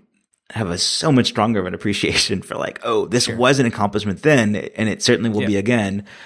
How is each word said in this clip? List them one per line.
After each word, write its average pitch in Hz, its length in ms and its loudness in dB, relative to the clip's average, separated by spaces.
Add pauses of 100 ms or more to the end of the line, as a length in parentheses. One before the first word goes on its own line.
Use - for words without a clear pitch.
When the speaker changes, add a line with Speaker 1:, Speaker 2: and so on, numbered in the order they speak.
(500)
Speaker 1:
have 110 180 -6
a 87 80 -6
so - 340 -2
much 123 160 6
stronger 107 320 0
of 90 80 -2
an 90 80 -6
appreciation - 680 -2
for, - 140 -10
like, 80 260 -6
"Oh, 110 240 0
this 120 180 0
Speaker 2:
Sure. 113 120 -4
Speaker 1:
was 127 220 4
an 135 80 2
accomplishment 101 560 -2
then, 120 320 4
and 107 360 -4
it - 120 -6
certainly 120 280 2
will 107 120 0
Speaker 2:
Yeah. 120 60 -2
Speaker 1:
be 101 80 2
again." 101 480 0 (220)